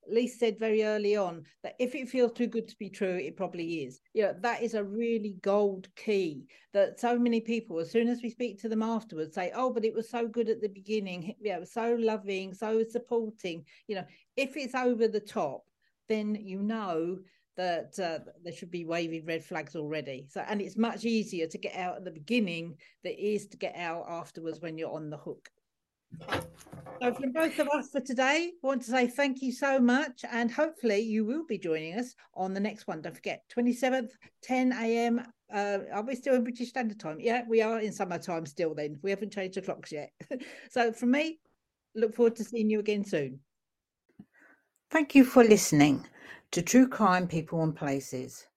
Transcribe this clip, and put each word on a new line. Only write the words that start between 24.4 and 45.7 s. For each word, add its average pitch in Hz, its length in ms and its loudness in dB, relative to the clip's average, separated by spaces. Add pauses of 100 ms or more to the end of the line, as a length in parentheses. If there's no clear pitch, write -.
when 160 160 -8
you're 147 180 -6
on 156 140 -8
the 151 80 -10
hook. - 320 -14 (1500)
So 247 140 0
from 262 180 -4
both 320 260 0
of 285 100 2
us 294 200 0
for 277 120 -2
today, 269 520 0 (100)
I 262 40 -2
want 269 160 0
to 220 80 -10
say 247 160 4
thank 262 340 0
you 262 120 -2
so 269 280 2
much, 254 500 4
and 233 200 0
hopefully 240 500 2
you 220 240 0
will 302 220 -4
be 208 120 -4
joining 160 400 -4
us 247 160 -6 (200)
on 190 180 -2
the 196 80 -2
next 214 260 -4
one. 160 160 -6
Don't 165 140 -8
forget, - 320 -8
twenty-seventh, 247 640 0 (300)
ten 254 300 2
A 226 340 0
M. 233 140 2 (320)
Uh, 202 260 0 (140)
are 202 120 -4
we 262 100 -4
still 262 200 2
in 247 100 4
British 240 240 -6
Standard 220 320 -4
Time? 156 200 -8
Yeah, 233 280 0
we 226 120 6
are 220 200 0
in 214 120 -4
summertime 170 540 -4
still 160 280 -2
then. 151 280 -6
We 196 80 -2
haven't 202 220 -4
changed 190 240 -6
the 190 60 -4
clocks - 300 -8
yet. 147 200 -10 (180)
<laughs> 254 120 -8 (280)
So 233 220 2
from 240 180 0
me, 320 300 2 (540)
look 220 200 2
forward 233 220 4
to 220 80 -6
seeing 220 260 2
you 214 100 2
again 208 240 0
soon. 139 360 -2 (1500)
Thank 311 240 2
you 269 100 12
for 254 180 10
listening 151 640 8 (460)